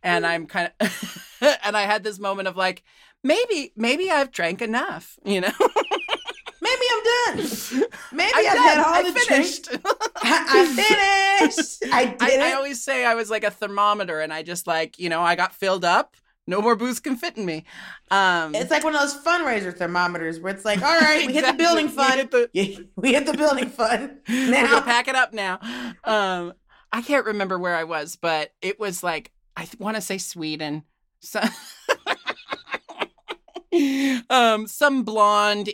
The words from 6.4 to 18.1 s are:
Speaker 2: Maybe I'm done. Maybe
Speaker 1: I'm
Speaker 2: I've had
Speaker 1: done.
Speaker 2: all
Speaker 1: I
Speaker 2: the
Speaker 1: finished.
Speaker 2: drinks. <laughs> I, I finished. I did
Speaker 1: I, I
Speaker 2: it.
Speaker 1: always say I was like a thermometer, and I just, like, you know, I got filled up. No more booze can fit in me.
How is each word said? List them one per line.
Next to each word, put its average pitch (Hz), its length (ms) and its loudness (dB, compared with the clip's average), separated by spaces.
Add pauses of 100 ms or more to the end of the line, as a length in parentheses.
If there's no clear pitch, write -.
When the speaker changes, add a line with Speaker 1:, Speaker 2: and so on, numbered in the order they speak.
Speaker 2:
Maybe 494 220 -2 (100)
I'm 453 460 0
done. 311 100 -4 (640)
Maybe 349 240 0
Speaker 1:
I'm 339 100 4
Speaker 2:
I've 381 120 4
had 302 180 4
Speaker 1:
done. 302 100 4
Speaker 2:
all 320 100 2
Speaker 1:
I 359 80 4
Speaker 2:
the 359 160 -2
Speaker 1:
finished. 359 500 0
Speaker 2:
drinks. - 160 -8
<laughs> 392 40 -4 (320)
I, 285 280 2
I 349 160 6 (920)
finished. - 280 -6 (100)
I 247 140 4
did - 140 -4 (200)
Speaker 1:
I, 285 60 4
I - 20 2
Speaker 2:
it. 262 60 0
Speaker 1:
always 277 280 -4
say 262 220 -2
I 233 100 4
was 226 140 -6
like 214 160 -2
a 202 60 2
thermometer, 202 680 0
and 156 140 -4
I 156 100 -8
just, 170 240 -10
like, 165 320 -2
you 175 80 -4
know, 165 140 0
I 175 140 4
got 175 180 0
filled 185 320 -2
up. 196 320 2 (320)
No 190 120 0
more 233 140 4
booze 233 240 -4
can 262 160 -4
fit 339 220 -6
in 214 80 -4
me. 160 180 -6 (480)